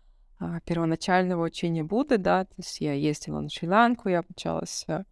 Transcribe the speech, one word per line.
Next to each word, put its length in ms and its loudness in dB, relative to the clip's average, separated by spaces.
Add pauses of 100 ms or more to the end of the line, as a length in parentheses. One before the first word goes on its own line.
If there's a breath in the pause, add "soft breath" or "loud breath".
(400)
а, 220 -6
первоначального 840 2
учения 380 -2
Будды, 340 2
да, 280 2
то 120 -20
есть 240 -12
я 120 0
ездила 460 -2
на 100 -8
Шри-Ланку, 600 2
я 100 2
обучалась, 680 -6
э, 240 -4